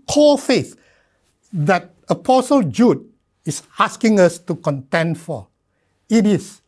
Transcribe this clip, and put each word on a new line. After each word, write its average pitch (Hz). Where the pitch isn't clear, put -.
core 294
faith 185
that 175
Apostle 254
Jude 170
is -
asking 214
us 170
to -
contend 160
for. 120
It 220
is -